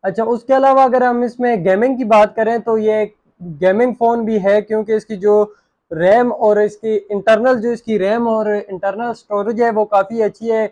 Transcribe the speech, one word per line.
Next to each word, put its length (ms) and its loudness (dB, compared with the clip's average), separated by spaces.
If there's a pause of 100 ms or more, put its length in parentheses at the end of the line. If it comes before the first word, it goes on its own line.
अच्छा, 220 -4
उसके 280 -2
अलावा 300 4
अगर 200 2
हम 200 0
इसमें 400 -2
gaming 340 0
की 80 -6
बात 300 4
करें 260 -2
तो 180 -2
ये 220 0
एक 140 -6 (440)
gaming 360 2
phone 300 0
भी 140 0
है, 220 2
क्योंकि 340 -4
इसकी 220 -6
जो 260 2 (480)
RAM 400 2
और 300 0
इसकी 340 -4
internal, 640 0
जो 140 -4
इसकी 260 -4
RAM 300 -2
और 200 -2
internal 640 -6
storage 460 -4
है 100 2
वो 160 0
काफ़ी 360 0
अच्छी 260 -4
है। 220 0